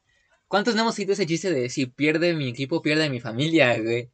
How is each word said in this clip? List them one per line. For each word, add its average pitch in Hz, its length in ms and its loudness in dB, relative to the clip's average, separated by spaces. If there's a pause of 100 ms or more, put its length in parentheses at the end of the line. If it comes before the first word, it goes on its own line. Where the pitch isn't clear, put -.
(460)
¿Cuántos 202 280 0
no 220 80 2
hemos 226 160 -2
oído 196 140 -2
ese 190 140 -2
chiste 165 260 -2
de 123 160 0
si 131 180 -2
pierde 156 480 0
mi 143 140 -2
equipo, 135 320 -4
pierde 151 300 0
mi 123 100 -4
familia, 123 600 2
güey? 117 340 -2